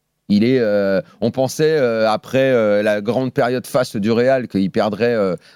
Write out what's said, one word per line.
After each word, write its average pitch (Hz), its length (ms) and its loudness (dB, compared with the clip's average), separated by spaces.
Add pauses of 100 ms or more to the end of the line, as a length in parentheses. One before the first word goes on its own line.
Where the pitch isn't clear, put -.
(280)
Il 101 140 4
est, 127 160 2
euh, 101 420 0 (200)
on - 100 -2
pensait, 156 480 0
euh, 113 320 0
après, 131 400 0
euh, 107 320 2
la 104 180 0
grande 120 320 -4
période 127 340 -2
faste 127 300 -2
du 107 140 -2
Real 120 380 0
qu'il 98 240 -2
perdrait, 107 420 0
euh, 95 220 0 (200)